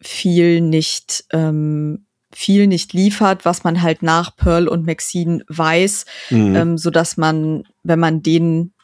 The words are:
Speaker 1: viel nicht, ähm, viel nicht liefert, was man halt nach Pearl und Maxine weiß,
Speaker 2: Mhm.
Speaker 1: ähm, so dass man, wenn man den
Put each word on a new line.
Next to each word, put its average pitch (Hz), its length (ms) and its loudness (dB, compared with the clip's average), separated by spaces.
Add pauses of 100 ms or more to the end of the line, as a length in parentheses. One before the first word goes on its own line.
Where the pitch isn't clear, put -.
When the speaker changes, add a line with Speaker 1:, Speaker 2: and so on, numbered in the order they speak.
Speaker 1:
viel 170 580 2
nicht, - 720 -2
ähm, 151 760 -4 (260)
viel 202 340 2
nicht 185 260 -2
liefert, 190 520 0
was 175 200 -2
man 170 180 0
halt 160 200 0
nach 165 340 0
Pearl 170 320 2
und 165 180 -2
Maxine 170 640 -4
weiß, 165 560 0 (260)
Speaker 2:
Mhm. 104 260 4
Speaker 1:
ähm, 165 220 0
so 165 120 -2
dass 165 260 0
man, 156 480 -2 (180)
wenn 165 160 0
man 160 240 0
den 165 500 0 (100)